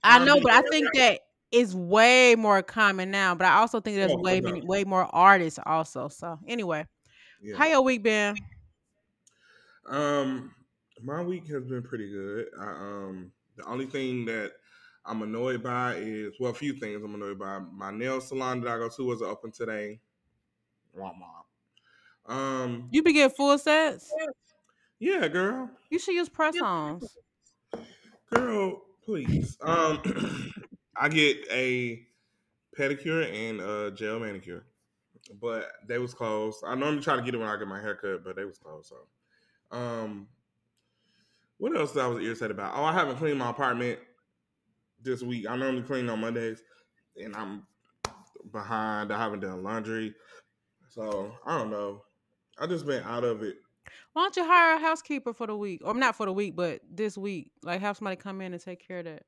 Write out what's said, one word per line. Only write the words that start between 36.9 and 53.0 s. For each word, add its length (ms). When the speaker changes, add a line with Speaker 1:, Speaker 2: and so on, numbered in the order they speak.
Speaker 2:
try 140
to 60
get 120
it 40
when 100
I 80
get 120
my 120
haircut, 440
but 120
they 80
was 140
closed. 320
So, 840
um, 520
what 180
else 160
that 120
I 40
was 140
irritated 280
about? 260
Oh, 80
I 80
haven't 240
cleaned 220
my 120
apartment 500
this 220
week. 260
I 80
normally 260
clean 280
on 100
Mondays, 420
and 180
I'm 320
behind. 600
I 60
haven't 220
done 220
laundry, 520
so 440
I 120
don't 120
know. 320
I 80
just 200
been 180